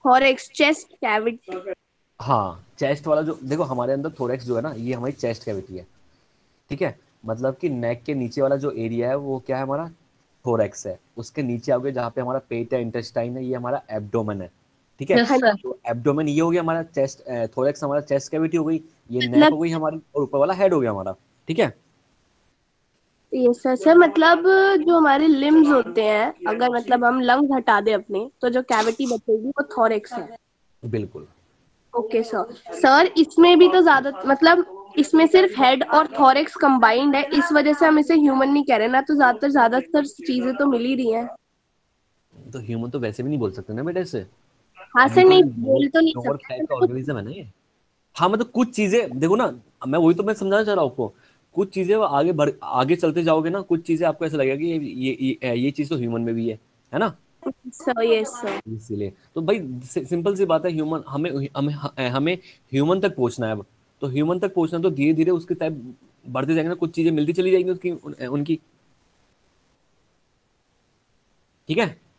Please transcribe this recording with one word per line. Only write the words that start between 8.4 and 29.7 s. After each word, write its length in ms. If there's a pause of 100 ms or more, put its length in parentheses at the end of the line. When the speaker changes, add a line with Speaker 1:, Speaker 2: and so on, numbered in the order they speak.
Speaker 2:
वाला 140
जो 160
area 380
है 60
वो 240
क्या 180
है 60
हमारा, 280 (560)
thorax 400
है। 120 (180)
उसके 260
नीचे 280
आओगे 200
जहाँ 180
पे 120
हमारा 180 (100)
पेट 240
है, 80
intestine 560
है, 80
ये 100
हमारा 340
abdomen 520
है, 100 (480)
ठीक 120
है। 80
Speaker 3:
यस, 80
सर। 280
Speaker 2:
तो 320
abdomen 400
ये 140
हो 80
गया 120
हमारा 220
chest, 440
ए, 200
thorax 360
हमारा 180
chest 300
cavity 260
हो 80
गई, 160 (300)
ये 80
नेक 100
Speaker 1:
मतलब 240
Speaker 2:
हो 60
गई 100
हमारी 320 (140)
और 80
ऊपर 140
वाला 160
head 200
हो 60
गया 120
हमारा, 240 (320)
ठीक 120
है। 160 (1600)
Speaker 1:
Yes 300
sir, 120
Sir 220
मतलब 460 (440)
जो 100
हमारे 300
लिम्स 400
होते 360
हैं, 300 (140)
अगर 220
मतलब 360
हम 160
लंग्स 300
हटा 300
दें 120
अपने, 380 (100)
तो 80
जो 120
cavity 440
बचेगी 440
वो 140
thorax 500